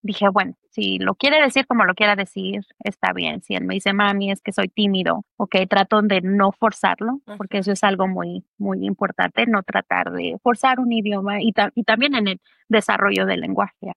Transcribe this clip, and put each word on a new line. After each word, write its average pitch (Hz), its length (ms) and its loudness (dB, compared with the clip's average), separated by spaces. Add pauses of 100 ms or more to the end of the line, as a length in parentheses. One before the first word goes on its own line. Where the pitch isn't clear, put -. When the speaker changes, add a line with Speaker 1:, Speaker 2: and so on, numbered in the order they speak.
Speaker 1:
dije, 202 280 0
"Bueno, 185 240 0 (160)
si 190 300 -4
lo 190 160 0
quiere 294 260 2
decir 269 260 2
como 226 180 2
lo 180 100 2
quiera 208 200 2
decir, 196 460 -6 (220)
está 196 300 -2
bien". 160 280 -4
Si - 140 -6
él 180 100 -4
me 185 80 -4
dice, 196 200 -2
"Mami, 202 380 0
es 196 100 -6
que 196 120 -8
soy 190 160 -2
tímido", 196 560 0 (120)
ok, - 180 -4 (140)
trato 202 340 2
de 196 180 2
no 196 300 2
forzarlo, 208 640 -2 (120)
Speaker 2:
Ujú. 208 120 -14
Speaker 1:
porque 202 200 -6
eso 196 140 -2
es 196 120 0
algo 190 240 2
muy, 180 380 -6 (120)
muy 190 280 -4
importante, 196 640 -2
no 208 160 0
tratar 90 480 -2
de 87 320 -4
forzar 254 360 2
un 240 140 0
idioma 202 480 -2
y 226 100 2
ta-, 202 240 0
y 233 80 -2
también 262 320 2
en 208 120 2
el 190 140 -4 (280)
desarrollo 196 560 2
del 190 160 0
lenguaje. - 560 -4